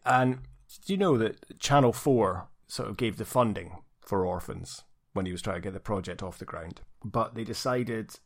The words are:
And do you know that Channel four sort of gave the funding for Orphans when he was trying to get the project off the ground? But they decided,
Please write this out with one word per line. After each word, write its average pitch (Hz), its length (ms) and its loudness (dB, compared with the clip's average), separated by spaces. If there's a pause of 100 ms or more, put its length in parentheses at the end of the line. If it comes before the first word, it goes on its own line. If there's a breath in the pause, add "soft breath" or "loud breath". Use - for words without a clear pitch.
And 127 340 4 (460)
do 190 80 -2
you 196 40 0
know 180 200 4
that - 420 -2
Channel 135 320 6
four 107 560 2 (200)
sort 120 220 -8
of 104 80 -8
gave 110 200 -2
the 107 80 -6
funding 95 580 0 (160)
for 95 260 0
Orphans - 580 -6 (280)
when 95 140 -2
he 90 80 -6
was 87 80 -8
trying 92 160 -4
to 90 40 -8
get 95 120 -8
the 95 80 -10
project 92 420 -6
off 90 160 -10
the 98 60 -12
ground? - 360 -12 (220)
But 113 320 -2
they 113 80 -6
decided, 117 720 -4 (100)